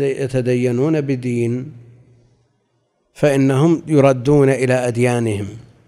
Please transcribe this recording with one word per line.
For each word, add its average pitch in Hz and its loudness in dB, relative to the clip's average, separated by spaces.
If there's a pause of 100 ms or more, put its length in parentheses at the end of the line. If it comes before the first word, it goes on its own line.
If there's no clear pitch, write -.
يتدينون 127 -2
بدين 123 -4 (1400)
فإنهم 139 2
يردون 139 4
إلى 127 0
أديانهم. 120 -2 (400)